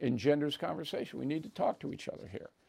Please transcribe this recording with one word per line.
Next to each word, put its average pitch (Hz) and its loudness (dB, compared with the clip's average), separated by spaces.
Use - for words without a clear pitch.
engenders 143 4
conversation. 156 -4
We 131 -2
need 156 0
to - -10
talk - 2
to 143 -4
each - -8
other - -8
here. - -10